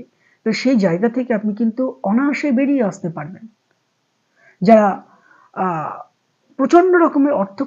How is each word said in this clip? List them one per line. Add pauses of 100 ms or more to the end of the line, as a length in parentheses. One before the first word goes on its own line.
(460)
তো
সেই
জায়গা
থেকে
আপনি
কিন্তু (200)
অনায়াসে
বেরিয়ে
আসতে
পারবেন। (1120)
যারা, (680)
আহ, (640)
প্রচণ্ড
রকমের
অর্থ